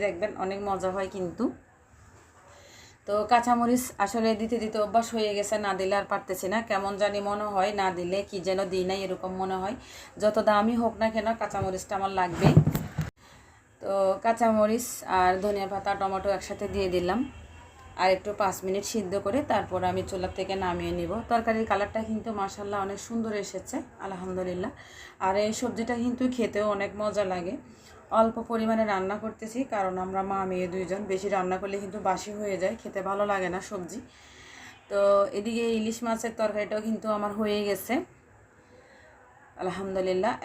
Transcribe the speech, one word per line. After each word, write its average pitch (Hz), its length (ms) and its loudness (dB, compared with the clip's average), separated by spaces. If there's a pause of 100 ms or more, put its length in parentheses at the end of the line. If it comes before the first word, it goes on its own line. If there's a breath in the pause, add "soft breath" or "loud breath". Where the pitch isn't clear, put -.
দেখবেন, 196 260 0 (140)
অনেক 196 140 -2 (100)
মজা 185 280 0
হয় 190 200 -2
কিন্তু। 180 280 -2 (1600 loud breath)
তো 202 80 -2 (160)
কাঁচামরিচ 240 540 4 (200)
আসলে 226 240 2 (120)
দিতে 226 220 0
দিতে 214 240 -4
অভ্যাস 226 280 4
হয়ে 214 220 0
গেছে, 202 180 0 (120)
না 196 140 0
দিলে 190 200 2
আর 196 120 -4
পারতেছি 190 400 -4
না। 220 60 2 (120)
কেমন 196 220 0 (100)
জানি 202 160 2 (100)
মনে 208 260 -2
হয়, 190 160 2 (100)
না 190 60 4 (120)
দিলে 180 200 0 (120)
কি 202 80 -6 (100)
যেন 190 120 2 (120)
দিই 185 180 2
নাই 190 160 0
এরকম 185 240 -4 (120)
মনে 185 200 -2
হয়। 202 120 -2 (480 loud breath)
যত 208 140 4 (120)
দামই 214 340 6
হোক 220 200 2
না 220 120 4
কেন, 214 120 0 (140)
কাঁচামরিচটা 196 580 -2
আমার 196 220 -2
লাগবেই। 165 340 6 (1300 loud breath)
তো 196 80 -4 (340)
কাঁচামরিচ 226 600 4 (320)
আর 185 140 6 (120)
ধনিয়া 202 280 0
পাতা, 196 180 -2 (100)
টমেটো 190 360 -2
একসাথে 202 380 -6
দিয়ে 196 220 0
দিলাম, 180 240 2 (840)
আর 185 140 6
একটু 196 140 -4 (100)
পাঁচ 190 160 2 (100)
মিনিট 196 260 0
সিদ্ধ 190 200 -2 (120)
করে 196 140 0 (140)
তারপর 190 280 0 (100)
আমি 185 200 0
চুলা 185 180 -2 (100)
থেকে 190 160 -2 (100)
নামিয়ে 175 340 -2
নিব। 170 140 -2 (180)
তরকারির 226 400 2
কালারটা 202 300 0 (100)
কিন্তু 220 180 -4 (120)
মাশাআল্লাহ 202 460 -4
অনেক 196 120 -6 (100)
সুন্দর 226 240 -2 (120)
এসেছে, 190 320 -8 (280)
আলহামদুলিল্লাহ। 185 680 -4 (560 loud breath)
আর 190 80 4 (100)
এই 214 160 2
সবজিটা 240 340 -2 (100)
কিন্তু 247 200 0 (120)
খেতেও 208 380 2
অনেক 196 160 -2 (100)
মজা 208 320 2
লাগে। 180 220 -2 (680 loud breath)
অল্প 226 160 4 (140)
পরিমাণে 226 420 2
রান্না 190 300 0
করতেছি, 220 360 -8 (140)
কারণ 190 220 0 (100)
আমরা 190 160 -2 (100)
মা 196 80 0 (120)
মেয়ে 180 240 0
দুইজন, 185 260 -2 (120)
বেশি 190 240 -2
রান্না 185 260 0
করলে 196 220 -4
কিন্তু 196 140 -8 (100)
বাসি 185 220 -2 (100)
হয়ে 202 220 -2
যায়, 202 180 0
খেতে 196 280 -6
ভালো 196 240 2
লাগে 185 220 0
না 185 140 -4
সবজি। 190 320 -8 (920 loud breath)
তো 202 80 0 (400)
এদিকে 226 260 0 (140)
ইলিশ 220 280 -2
মাছের 226 340 -2
তরকারিটাও 208 480 0
কিন্তু 220 180 -2 (100)
আমার 208 240 -2
হয়ে 208 280 2
গেছে, 196 260 -2 (1700 loud breath)
আলহামদুলিল্লাহ। 185 680 0 (120)